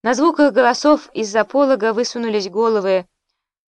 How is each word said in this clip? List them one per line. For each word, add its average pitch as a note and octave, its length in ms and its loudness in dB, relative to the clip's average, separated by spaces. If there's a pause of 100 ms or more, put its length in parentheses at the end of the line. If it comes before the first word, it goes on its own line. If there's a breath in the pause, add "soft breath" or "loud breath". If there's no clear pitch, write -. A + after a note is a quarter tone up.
На A#3 100 0
звуках D4 400 2
голосов B3 600 2
из-за G#3+ 300 -2
полога B3 500 0
высунулись A3 560 -6
головы F#3+ 580 -2 (640)